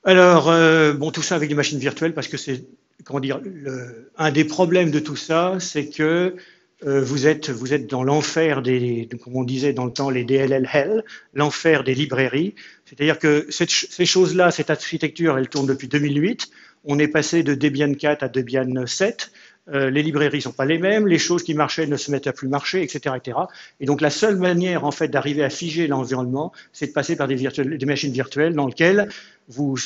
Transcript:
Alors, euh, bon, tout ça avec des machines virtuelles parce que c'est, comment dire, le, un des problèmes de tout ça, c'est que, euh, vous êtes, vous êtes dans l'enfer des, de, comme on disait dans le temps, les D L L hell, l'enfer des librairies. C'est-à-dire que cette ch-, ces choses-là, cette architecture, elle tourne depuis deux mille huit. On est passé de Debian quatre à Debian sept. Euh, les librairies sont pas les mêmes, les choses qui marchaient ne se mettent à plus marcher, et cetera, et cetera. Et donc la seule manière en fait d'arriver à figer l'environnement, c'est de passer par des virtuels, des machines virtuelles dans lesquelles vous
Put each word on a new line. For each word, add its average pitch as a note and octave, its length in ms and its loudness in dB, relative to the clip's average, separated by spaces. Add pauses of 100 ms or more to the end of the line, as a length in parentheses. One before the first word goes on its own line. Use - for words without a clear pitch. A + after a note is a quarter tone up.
Alors, F3+ 440 8
euh, D#3+ 460 6
bon, D3 160 -4
tout D#3 120 -6
ça F3+ 120 -2
avec D3+ 160 0
des D3 40 0
machines D3 240 -2
virtuelles D3 360 -2
parce C#3 140 -6
que C#3 100 -10
c'est, B2+ 260 -8 (400)
comment C3+ 160 -6
dire, C3+ 240 -6
le, C3 720 -12
un D#3 140 2
des D3+ 140 2
problèmes F3 460 2
de D3 100 0
tout D3+ 160 -8
ça, F3 420 0
c'est D#3 300 -6
que, F3 480 0 (500)
euh, C#3 160 2
vous C3 240 0
êtes, D3+ 240 2
vous B2 240 -4
êtes B2+ 160 -4
dans B2+ 140 -2
l'enfer D3 580 2
des, B2 440 -2
de, A#2+ 100 -12
comme B2 200 -12
on C3 80 -2
disait C3 300 0
dans B2+ 100 -4
le A#2+ 80 -4
temps, C#3 160 -4
les B2+ 160 -2
D C3 120 2
L C3+ 160 2
L C3 200 0
hell, G3 320 0 (300)
l'enfer D3 500 2
des C3 100 0
librairies. C3+ 600 -2 (320)
C'est-à-dire D3 320 0
que D3+ 320 2
cette - 200 -2
ch-, - 200 -2
ces F3+ 160 0
choses-là, F3+ 440 4
cette D#3+ 200 -4
architecture, D#3 680 -2
elle C3 120 -2
tourne C#3 180 -2
depuis C3+ 220 -2
deux C#3+ 100 0
mille D3 240 0
huit. G#3+ 260 -2 (360)
On C#3+ 140 0
est D3+ 100 4
passé D#3 340 2
de C#3+ 120 0
Debian C#3+ 380 0
quatre D3 300 0
à C3+ 60 -4
Debian B2+ 580 -2
sept. - 460 -4 (380)
Euh, C#3 200 0
les C#3+ 120 2
librairies D3 380 0
sont B2+ 120 -8
pas C3+ 120 -4
les D#3+ 140 0
mêmes, G#3 280 2
les E3+ 120 2
choses F3 240 0
qui E3 100 -6
marchaient D3+ 340 0
ne C#3+ 120 -2
se - 120 -8
mettent C#3 160 -2
à C3+ 60 -2
plus C3+ 160 -8
marcher, C#3+ 340 -2
et D3 60 -4
cetera, C3+ 300 -6
et - 40 -8
cetera. C3+ 260 -4 (320)
Et C#3+ 40 -6
donc C#3 160 0
la D3+ 80 4
seule G#3 280 2
manière F3+ 500 0
en D3 60 -2
fait D#3 160 -2
d'arriver C#3+ 360 0
à C3+ 60 0
figer E3 360 -4
l'environnement, C3 680 -2 (200)
c'est - 140 -6
de C#3 60 -12
passer D3+ 240 -2
par C#3+ 120 -2
des C#3 60 0
virtuels, C3+ 420 -2
des C3 80 -6
machines C#3+ 260 -2
virtuelles C#3 440 -2
dans D3 120 0
lesquelles G3 440 2 (360)
vous C3+ 400 -4